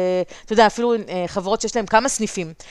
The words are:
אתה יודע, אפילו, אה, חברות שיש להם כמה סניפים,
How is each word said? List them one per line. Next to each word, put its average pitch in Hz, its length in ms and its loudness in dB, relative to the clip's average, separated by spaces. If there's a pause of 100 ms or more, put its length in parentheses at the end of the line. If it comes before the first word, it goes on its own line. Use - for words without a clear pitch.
(440)
אתה - 80 -10
יודע, 220 140 6
אפילו, 233 280 0
אה, 185 320 -4
חברות 196 340 -2
שיש 220 160 -6
להם 214 100 -2
כמה 220 220 4
סניפים, 190 440 -4 (180)